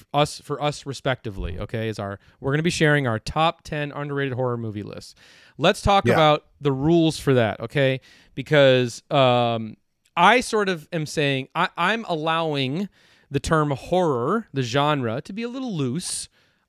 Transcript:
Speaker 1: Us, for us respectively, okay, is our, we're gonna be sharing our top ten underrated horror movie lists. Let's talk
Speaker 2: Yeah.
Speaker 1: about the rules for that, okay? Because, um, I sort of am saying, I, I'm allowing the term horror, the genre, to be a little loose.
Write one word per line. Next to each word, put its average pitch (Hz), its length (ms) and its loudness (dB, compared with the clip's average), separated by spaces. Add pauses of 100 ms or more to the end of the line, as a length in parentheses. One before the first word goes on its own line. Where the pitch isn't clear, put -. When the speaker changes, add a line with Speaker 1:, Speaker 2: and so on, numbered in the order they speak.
(140)
Speaker 1:
Us, 147 280 0
for 135 200 -8
us 147 240 -4
respectively, 95 760 -6
okay, 110 280 -6
is 110 120 -8
our, 101 200 -8 (200)
we're 135 120 -4
gonna 151 120 0
be 175 60 0
sharing 147 380 2
our 110 120 0
top - 440 -2
ten 147 280 -6
underrated 139 420 -6
horror 123 240 -2
movie 107 260 -6
lists. - 300 -14 (440)
Let's 170 240 2
talk 196 240 2
Speaker 2:
Yeah. 117 80 4
Speaker 1:
about 151 320 4 (160)
the 143 100 0
rules 160 480 2
for 139 160 2
that, 110 240 2
okay? 131 420 0 (340)
Because, 131 760 4
um, 120 680 2 (400)
I 208 240 6
sort 214 260 -2
of 170 240 -6
am 160 140 -4
saying, 139 500 -2
I, 175 220 0
I'm 202 320 0
allowing 160 800 -2 (420)
the 139 80 -2
term 151 320 0
horror, 165 800 -2
the 135 120 -4
genre, 135 580 0
to - 100 -16
be 208 120 -8
a 240 40 -6
little 247 260 -8
loose. 147 540 -4 (420)